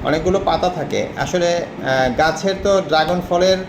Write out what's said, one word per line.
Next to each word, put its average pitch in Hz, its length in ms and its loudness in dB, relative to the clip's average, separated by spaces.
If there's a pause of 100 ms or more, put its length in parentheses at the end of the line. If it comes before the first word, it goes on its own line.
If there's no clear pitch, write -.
অনেকগুলো 165 400 2
পাতা 170 240 0
থাকে, 139 380 -2 (100)
আসলে, 170 400 0
আহ, 131 520 0 (100)
গাছের 160 440 0
তো 196 260 2
ড্রাগন 160 400 2
ফলের 185 300 2 (100)